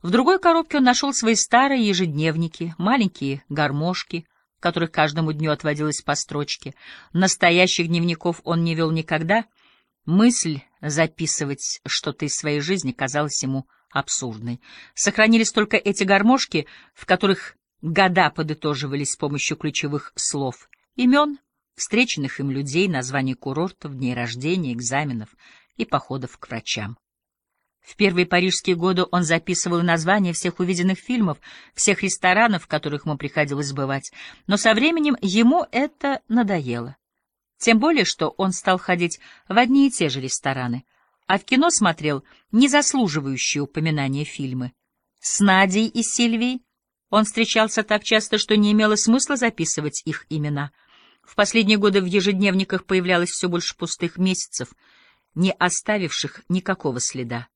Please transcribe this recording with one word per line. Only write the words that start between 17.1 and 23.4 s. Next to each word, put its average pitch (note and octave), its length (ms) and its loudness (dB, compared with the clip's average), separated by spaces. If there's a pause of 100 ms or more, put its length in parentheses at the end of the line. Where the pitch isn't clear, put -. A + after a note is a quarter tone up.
года E3+ 480 2
подытоживались D3 800 -4
с - 40 -6
помощью D3 420 -4
ключевых D3 580 -6
слов, - 540 -6 (260)
имён, C#4 440 2 (360)
встреченных G#3+ 640 -2
им C#3 120 -4
людей, C#3+ 360 -2
названий C3 480 -2
курортов, D3 600 -8